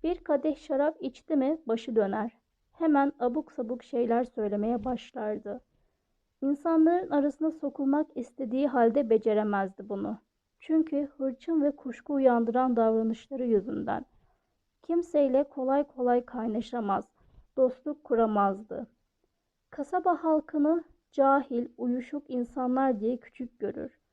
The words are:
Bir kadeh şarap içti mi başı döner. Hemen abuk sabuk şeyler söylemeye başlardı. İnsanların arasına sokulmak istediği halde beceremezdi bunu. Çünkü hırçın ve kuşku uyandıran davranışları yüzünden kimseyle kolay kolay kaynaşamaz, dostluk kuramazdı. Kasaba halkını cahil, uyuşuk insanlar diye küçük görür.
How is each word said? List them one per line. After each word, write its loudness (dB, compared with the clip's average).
Bir -4
kadeh 0
şarap -2
içti -2
mi 2
başı -2
döner. 0
Hemen 4
abuk -2
sabuk -8
şeyler 0
söylemeye -4
başlardı. -8
İnsanların 2
arasına 0
sokulmak -2
istediği -4
halde 2
beceremezdi 0
bunu. -6
Çünkü 0
hırçın -2
ve 0
kuşku -8
uyandıran 4
davranışları 0
yüzünden -2
kimseyle 2
kolay -2
kolay 0
kaynaşamaz, -4
dostluk -2
kuramazdı. 0
Kasaba -2
halkını 2
cahil, 2
uyuşuk -6
insanlar -2
diye -2
küçük -16
görür. -8